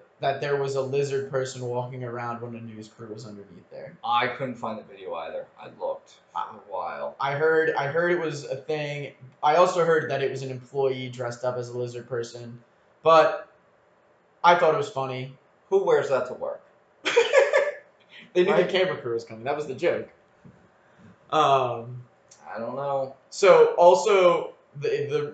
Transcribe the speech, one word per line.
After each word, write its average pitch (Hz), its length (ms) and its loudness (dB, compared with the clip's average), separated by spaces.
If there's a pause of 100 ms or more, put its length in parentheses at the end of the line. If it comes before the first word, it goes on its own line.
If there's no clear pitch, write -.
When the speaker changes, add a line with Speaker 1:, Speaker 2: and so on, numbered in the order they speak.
(200)
Speaker 1:
that 135 220 -2
there 143 160 0
was 135 180 -4
a 135 60 0
lizard 135 500 -2
person 127 300 -4
walking 123 420 -6
around 120 380 -8
when 117 140 -10
a 117 40 -14
news 107 300 -16
crew 117 180 -18
was 113 180 -14
underneath 98 460 -20
there. - 320 -16
Speaker 2:
I 120 240 0
couldn't 123 280 -8
find 110 240 -10
the 107 40 -16
video 92 300 -14
either. - 320 -10 (120)
I - 100 -18 (120)
looked - 300 -8 (240)
for - 60 -6
Speaker 1:
I - 160 -8
Speaker 2:
a 101 160 -20
while. 85 500 -8
Speaker 1:
I 139 120 -2
heard, 160 420 2
I 139 120 -2
heard 170 240 0
it 170 80 0
was 147 240 -6
a - 140 -8
thing. 147 560 -8 (280)
I 151 140 4
also 175 300 4
heard 156 260 2
that 135 100 -2
it 131 80 -2
was 131 120 -8
an 131 100 -8
employee 131 560 -4
dressed 123 380 -8
up 123 100 -2
as 120 140 -8
a 120 80 -10
lizard 120 320 -8
person, 120 520 -10 (420)
but 160 440 4 (960)
I 170 120 8
thought 165 180 4
it 147 40 0
was 143 120 -4
funny. 131 480 -8 (320)
Speaker 2:
Who 190 160 2
wears 160 240 2
that 131 180 0
to 113 60 -10
work? - 280 -10 (440)
Speaker 1:
<laughs> 370 80 -2 (1200)
They 180 100 4
knew 196 80 2
Speaker 2:
Right? 196 180 2
Speaker 1:
the - 80 -6
camera 185 200 0
crew 120 160 -6
was 113 100 -4
coming. 113 220 -16
That 143 100 -2
was 151 120 -6
the 131 80 -10
joke. 120 340 -2 (1200)
Um, 123 720 0 (460)
Speaker 2:
I 104 100 -10
don't 120 160 -8
know. 139 400 -4 (140)
Speaker 1:
So, 165 460 8
also, 180 760 6 (260)
the, 147 280 -4
the, 147 260 -4